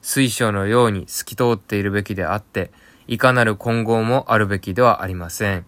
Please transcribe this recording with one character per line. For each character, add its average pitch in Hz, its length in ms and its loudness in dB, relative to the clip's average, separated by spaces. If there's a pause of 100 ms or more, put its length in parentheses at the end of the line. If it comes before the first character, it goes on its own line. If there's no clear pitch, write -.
水 135 280 0
晶 110 220 -2
の 98 160 -2
よ 120 180 4
う 110 60 2
に 92 160 -6
透 - 180 -10
き - 100 -16
通 - 80 0 (120)
っ - 20 -10
て 104 200 -6
い 101 60 0
る 101 80 0
べ 101 120 -2
き 101 120 -6
で 92 100 -4
あ 87 100 -2
っ 107 60 -4
て、 - 300 -8 (360)
い 120 100 -4
か 127 160 6
な 123 100 4
る 107 120 2
混 117 280 -2
合 113 200 0
も 120 280 0
あ 113 60 4
る 107 100 2
べ 98 120 -4
き 95 140 -8
で 104 80 0
は 120 200 4
あ 95 60 -8
り 95 80 -8
ま 87 140 -10
せ 101 260 -4
ん。 87 120 -8